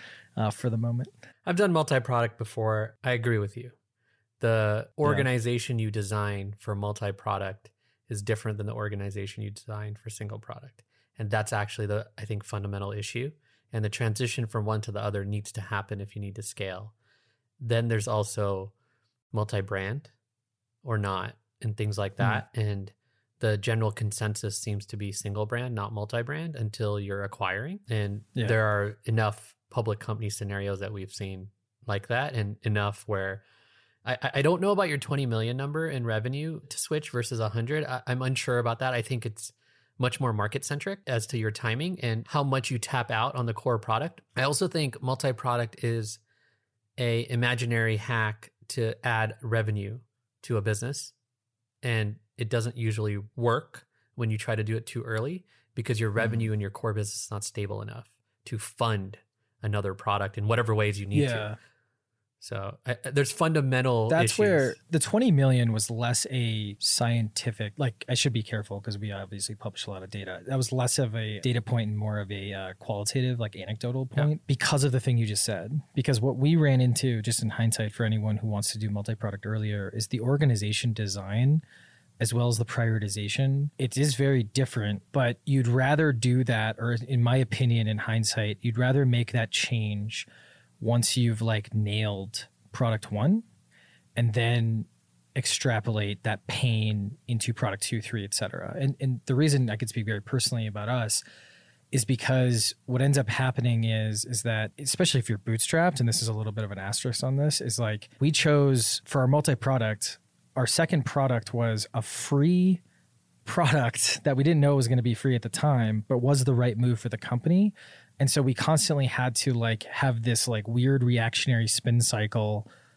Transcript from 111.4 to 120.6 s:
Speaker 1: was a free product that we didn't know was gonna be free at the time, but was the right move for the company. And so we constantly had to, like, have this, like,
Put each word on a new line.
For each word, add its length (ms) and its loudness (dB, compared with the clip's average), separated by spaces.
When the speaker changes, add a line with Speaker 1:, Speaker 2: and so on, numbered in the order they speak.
Speaker 1:
was 400 0
a 80 0
free 800 4
product 800 2
that 100 4
we 80 4
didn't 160 6
know 160 6
was 140 4
gonna 120 4
be 120 2
free 220 2
at 60 2
the 80 -6
time, 600 2
but 80 4
was 260 4
the 100 4
right 240 4
move 220 4
for 100 -6
the 80 -4
company. 560 2
And 140 4
so 100 4
we 120 4
constantly 540 4
had 280 0
to, 180 2
like, 300 0
have 400 0
this, 240 2
like, 220 -2